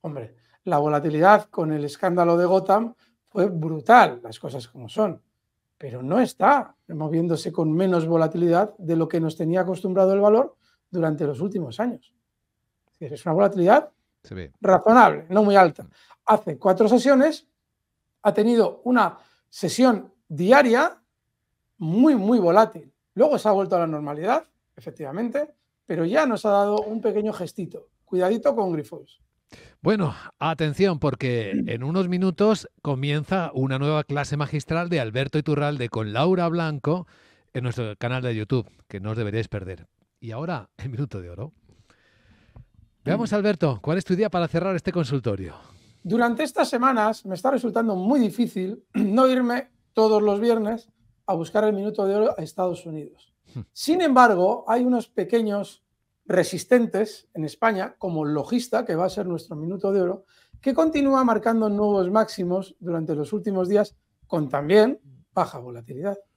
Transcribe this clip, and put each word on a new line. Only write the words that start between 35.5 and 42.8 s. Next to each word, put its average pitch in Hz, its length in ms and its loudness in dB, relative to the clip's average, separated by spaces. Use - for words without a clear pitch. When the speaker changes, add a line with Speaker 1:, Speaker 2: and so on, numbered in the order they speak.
Speaker 2:
con 110 240 -6
Laura 170 360 0
Blanco 160 580 -4
en 123 120 -6
nuestro 117 320 -6
canal 123 260 -4
de 123 120 -4
YouTube, 110 340 -2
que 98 120 -12
no 104 120 -8
os 110 40 -4
deberíais 110 320 -4
perder. 92 380 -12
Y 113 140 -16
ahora, 139 460 -10
el 131 120 -10
minuto 113 300 -8
de 87 100 -16
oro. 104 220 -14